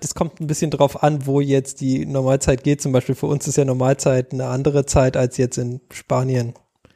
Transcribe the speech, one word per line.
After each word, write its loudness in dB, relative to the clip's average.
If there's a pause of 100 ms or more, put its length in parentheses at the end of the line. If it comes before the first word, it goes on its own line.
es -8
kommt -6
ein -6
bisschen -2
drauf 2
an, 2
wo 2
jetzt 0
die 0
Normalzeit 0
geht. 2
Zum -2
Beispiel 2
für -4
uns -2
ist -2
ja 4
Normalzeit 0
eine -6
andere 0
Zeit 2
als 0
jetzt 0
in -6 (100)
Spanien. -2 (420)